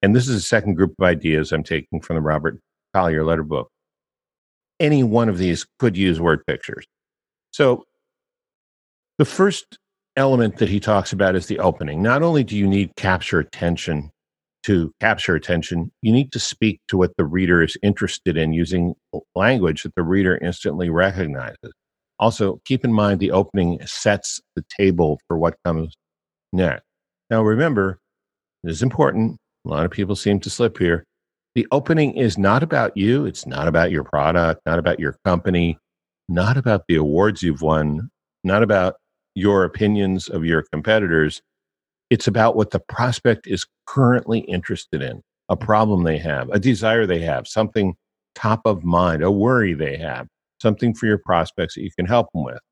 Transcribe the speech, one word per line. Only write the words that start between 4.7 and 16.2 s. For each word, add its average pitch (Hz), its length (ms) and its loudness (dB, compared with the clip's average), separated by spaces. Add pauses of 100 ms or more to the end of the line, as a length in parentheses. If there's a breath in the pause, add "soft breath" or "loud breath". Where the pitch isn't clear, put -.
Any 147 240 4
one 117 260 2
of 92 100 -2
these 90 280 -2 (120)
could 110 180 0
use 90 240 0
word 82 260 0
pictures. - 380 -8 (680)
So 127 320 2 (1300)
the - 60 6
first - 540 -2 (380)
element 131 420 2
that 107 100 2
he 101 100 0
talks 104 340 0
about 95 220 2
is 90 120 -2
the 104 120 -6
opening. 82 440 -2
Not 123 200 2
only 160 220 2
do 104 120 -6
you 101 120 2
need 98 280 0
capture 92 440 0
attention 80 680 -4 (540)
to 85 360 0
capture 104 340 0
attention, 85 580 -4 (100)
you 110 100 2
need 131 200 2